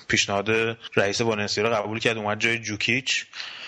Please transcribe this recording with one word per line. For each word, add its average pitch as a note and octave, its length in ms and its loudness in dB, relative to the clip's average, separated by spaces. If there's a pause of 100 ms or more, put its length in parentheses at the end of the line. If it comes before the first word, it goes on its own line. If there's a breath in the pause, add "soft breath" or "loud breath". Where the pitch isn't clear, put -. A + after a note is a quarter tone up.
پیشنهاد A2 680 2 (200 loud breath)
رئیس G2+ 240 2
والنسیا G#2+ 480 0
رو A#2 60 0
قبول G#2+ 240 -2
کرد، A2+ 200 0
اومد G#2 200 -2
جای A#2 200 2
جوکیچ. A2+ 680 -2 (420 loud breath)